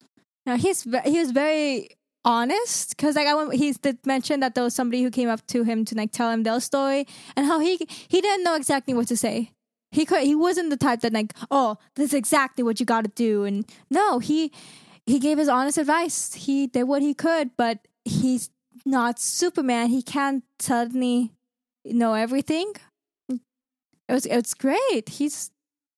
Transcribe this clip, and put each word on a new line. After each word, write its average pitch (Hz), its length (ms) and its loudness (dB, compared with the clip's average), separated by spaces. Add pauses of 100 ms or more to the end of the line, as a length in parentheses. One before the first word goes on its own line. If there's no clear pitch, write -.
(460)
No, 247 100 0
he's 349 280 0
ve-, 240 200 -2
he 294 140 2
was 311 120 0
very 294 600 0 (340)
honest, 254 720 0
'cause, 285 200 0
like, 294 100 2
I 294 80 2
went, 302 200 -2
he 285 180 2
did 254 340 -4
mention 269 340 0
that 254 140 0
there 247 100 0
was 240 100 -2
somebody 247 280 0
who 247 80 0
came 240 180 0
up 226 200 -4
to 240 160 0
him 220 220 0
to, - 80 -6
like, 214 180 -2
tell 233 180 -2
him 226 140 0
their 226 160 0
story 277 460 0 (300)
and 277 100 2
how 320 140 2
he, 339 260 0 (220)
he 370 120 4
didn't 392 240 2
know 339 100 2
exactly 277 400 -2
what 233 140 0
to 240 80 0
say. 226 340 -2 (400)
He 302 160 0
could, 320 160 2
he 285 120 4
wasn't 339 360 2
the 285 80 -2
type 240 220 2
that, 233 120 -2
like, 214 220 -2 (160)
"Oh, 247 260 2 (200)
this 285 140 0
is - 40 0
exactly 262 500 0
what 226 160 0
you 240 60 -2
gotta 226 220 0
do." 214 360 0
And 202 220 -4 (240)
no, 339 300 2
he, 302 300 0 (540)
he 262 140 4
gave 294 180 2
his 294 140 2
honest 262 260 2
advice. 311 560 0
He 277 340 -2
did 240 180 -2
what 277 180 0
he 294 100 2
could, 311 460 0
but 233 280 -2 (200)
he's 254 420 0 (380)
not 240 340 0
Superman. 254 680 0
He 254 100 2
can't 277 440 -2 (140)
suddenly 240 720 0 (520)
know 233 300 2
everything. 285 580 -2 (560)
It - 840 -10
was, 269 120 0
it's - 280 -2
great. 370 540 0
He's, - 420 -6 (480)